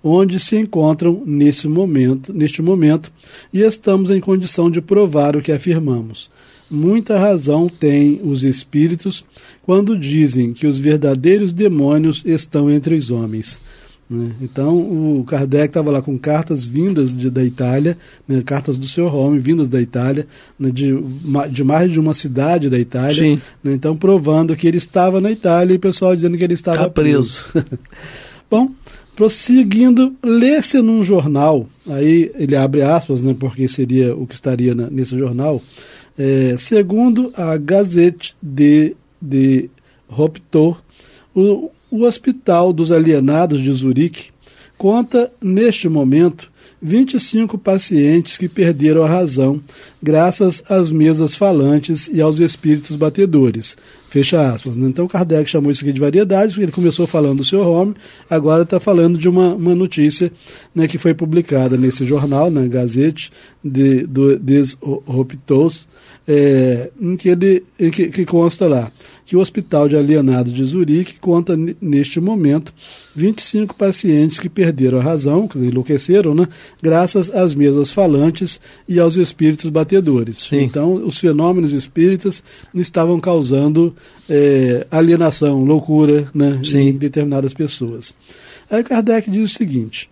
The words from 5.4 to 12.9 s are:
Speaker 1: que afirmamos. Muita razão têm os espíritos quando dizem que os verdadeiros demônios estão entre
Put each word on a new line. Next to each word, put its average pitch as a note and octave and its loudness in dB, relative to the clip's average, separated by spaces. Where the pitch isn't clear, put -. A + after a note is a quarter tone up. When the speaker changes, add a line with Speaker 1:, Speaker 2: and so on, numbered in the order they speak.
Speaker 1:
que D#3+ -6
afirmamos. C#3 -4
Muita G3+ 0
razão E3+ 0
têm D3 2
os C#3 -2
espíritos D#3 -2
quando G3+ 0
dizem C#3 0
que D3+ -2
os C3+ -2
verdadeiros D3+ 0
demônios D#3 0
estão D3 -2
entre D3 0